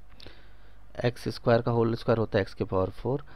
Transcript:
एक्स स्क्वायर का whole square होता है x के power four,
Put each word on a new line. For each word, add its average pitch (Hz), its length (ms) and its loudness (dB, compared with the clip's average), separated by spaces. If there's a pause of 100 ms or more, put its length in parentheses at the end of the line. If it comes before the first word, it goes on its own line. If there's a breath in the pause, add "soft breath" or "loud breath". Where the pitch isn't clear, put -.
(1040 soft breath)
एक्स 120 240 0
स्क्वायर 117 320 4
का 120 100 0
whole 113 240 4
square 113 240 2
होता 107 200 2
है 98 60 2
x - 80 -12
के - 100 0
power 95 280 2
four, 135 320 -2 (120)